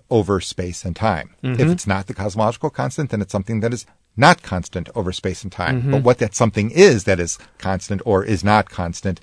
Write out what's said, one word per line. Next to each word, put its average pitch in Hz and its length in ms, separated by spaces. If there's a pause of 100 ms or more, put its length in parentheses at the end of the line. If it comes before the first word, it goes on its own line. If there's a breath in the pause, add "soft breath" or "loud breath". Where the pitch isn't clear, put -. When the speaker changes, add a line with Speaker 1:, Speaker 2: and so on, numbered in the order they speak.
Speaker 1:
over 98 320
space - 420
and 87 120
time. 101 480
Speaker 2:
Mm-hmm. 127 180
Speaker 1:
If 151 80
it's 175 180
not 98 200
the - 60
cosmological 107 580
constant, 127 400
then 104 100
it's 95 100
something 107 300
that 117 120
is 120 120 (320 soft breath)
not 156 240
constant - 540
over 90 160
space 90 320
and 92 80
time. 92 300
Speaker 2:
Mm-hmm. 135 100
Speaker 1:
But 135 120
what 123 140
that 110 180
something 107 360
is 147 320
that 92 160
is 85 180 (200)
constant 95 480
or 98 180
is 95 200
not 104 260
constant, 87 540